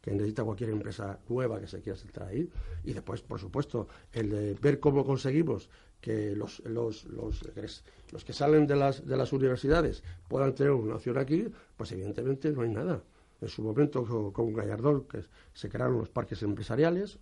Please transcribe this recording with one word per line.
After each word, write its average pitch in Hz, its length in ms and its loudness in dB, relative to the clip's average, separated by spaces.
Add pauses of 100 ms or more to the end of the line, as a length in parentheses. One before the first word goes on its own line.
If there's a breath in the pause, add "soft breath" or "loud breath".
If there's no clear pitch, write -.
que - 100 -6
necesita 104 320 0
cualquier 110 280 -2
empresa 101 480 -4 (100)
nueva 117 320 0
que 98 80 -12
se 92 120 -10
quiera 95 160 -6
sentar 101 320 -12
ahí. 139 220 -4 (340 loud breath)
Y - 80 -6
después, - 300 -8
por 110 160 -8
supuesto, 104 480 -4 (260 loud breath)
el 110 180 -2
de 104 240 -2
ver 139 260 2
cómo 139 240 4
conseguimos 135 680 0 (300 soft breath)
que 107 340 -2
los, 104 320 -8
los, 113 380 -4
los 110 400 -6
egres-, - 400 -12 (260 soft breath)
los - 140 -12
que - 80 -10
salen 151 340 6
de 143 80 4
las, 139 320 4
de 135 100 0
las 127 160 2
universidades 135 720 4 (260 loud breath)
puedan 135 280 2
tener 139 160 6
una 113 240 2
opción 127 220 -2
aquí, 151 280 2 (300 loud breath)
pues - 160 -8
evidentemente 117 580 -2
no 135 120 0
hay 117 80 2
nada. 123 300 -2 (400 soft breath)
En 113 80 -6
su - 140 -6
momento, 127 420 2
co-, 107 280 -2
con 113 200 2
Gallardón, 113 520 2
que - 180 -10 (320 soft breath)
se - 140 -8
crearon 123 300 0
los 113 100 -4
parques 113 340 -4
empresariales 135 800 0